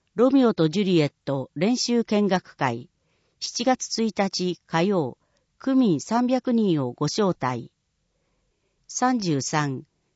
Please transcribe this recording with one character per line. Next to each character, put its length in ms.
ロ 160
ミ 140
オ 80
と 140
ジ 140
ュ 20
リ 160
エ 60
ッ 60
ト 300
練 220
習 260
見 240
学 280
会、 340
七 260
月 380
一 140
日 480
火 180
曜、 340
区 160
民 260
三 260
百 260
人 300
を 80
ご 140
招 340
待。 320
三 320
十 220
三、 420